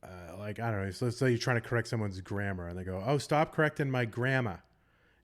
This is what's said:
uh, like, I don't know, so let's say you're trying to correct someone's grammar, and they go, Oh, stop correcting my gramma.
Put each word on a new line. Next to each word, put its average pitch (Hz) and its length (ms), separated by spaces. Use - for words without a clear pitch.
uh, 90 340
like, 104 220
I 117 120
don't 98 140
know, 98 60
so 92 140
let's 120 120
say 131 120
you're 120 80
trying 117 240
to - 60
correct 117 200
someone's 104 340
grammar, 98 460
and 87 100
they 92 60
go, 92 220
Oh, 139 120
stop 156 360
correcting 151 360
my 127 160
gramma. 117 540